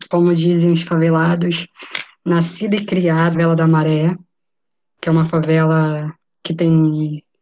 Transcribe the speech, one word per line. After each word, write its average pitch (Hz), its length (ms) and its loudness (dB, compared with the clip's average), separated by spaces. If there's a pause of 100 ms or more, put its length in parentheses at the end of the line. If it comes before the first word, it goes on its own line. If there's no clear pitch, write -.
como 175 240 2
dizem 170 380 2
os 170 100 0
favelados, 165 880 0 (580)
nascida 175 500 -2
e 208 100 -4
criada 170 380 0
na 170 80 2
favela 165 240 0
da 160 120 2
Maré, 156 480 0 (840)
que - 100 -4
é - 20 0
uma 160 140 2
favela 160 840 0 (320)
que 165 120 -6
tem 156 680 0 (180)